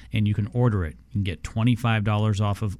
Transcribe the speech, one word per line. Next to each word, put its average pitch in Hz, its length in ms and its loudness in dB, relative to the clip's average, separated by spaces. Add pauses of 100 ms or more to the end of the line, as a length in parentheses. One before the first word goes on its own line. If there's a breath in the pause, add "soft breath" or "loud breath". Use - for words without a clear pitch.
(120)
and 107 160 2
you 104 60 2
can 104 180 -2
order 117 320 2
it. 76 140 -8 (120)
You - 40 -20
can 101 100 -2
get 95 180 -4
twenty-five 113 600 0
dollars 107 380 2
off 101 200 0
of 101 180 -4